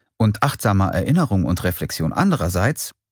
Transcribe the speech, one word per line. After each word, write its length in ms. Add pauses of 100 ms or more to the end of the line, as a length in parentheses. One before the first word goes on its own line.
(180)
und 240
achtsamer 520
Erinnerung 520
und 180
Reflexion 500
andererseits 800 (200)